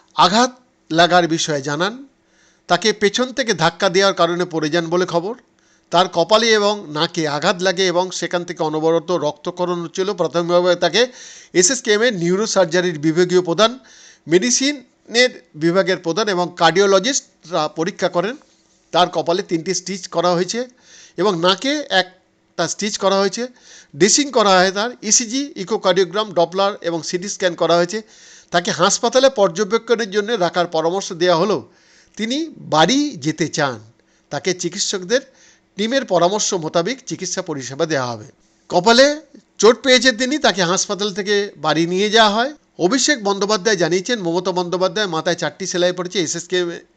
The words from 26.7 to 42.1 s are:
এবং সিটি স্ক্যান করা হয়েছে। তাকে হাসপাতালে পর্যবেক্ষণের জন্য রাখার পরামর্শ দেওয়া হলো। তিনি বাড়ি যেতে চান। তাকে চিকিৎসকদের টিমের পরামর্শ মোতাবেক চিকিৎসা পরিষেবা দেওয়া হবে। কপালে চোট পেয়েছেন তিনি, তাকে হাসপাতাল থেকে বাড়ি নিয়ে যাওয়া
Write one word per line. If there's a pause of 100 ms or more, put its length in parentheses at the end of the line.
এবং
সিটি
স্ক্যান
করা
হয়েছে। (500)
তাকে
হাসপাতালে
পর্যবেক্ষণের
জন্য
রাখার
পরামর্শ
দেওয়া
হলো। (460)
তিনি
বাড়ি
যেতে
চান। (500)
তাকে
চিকিৎসকদের (540)
টিমের
পরামর্শ
মোতাবেক
চিকিৎসা
পরিষেবা
দেওয়া
হবে। (440)
কপালে (360)
চোট
পেয়েছেন
তিনি,
তাকে
হাসপাতাল
থেকে
বাড়ি
নিয়ে
যাওয়া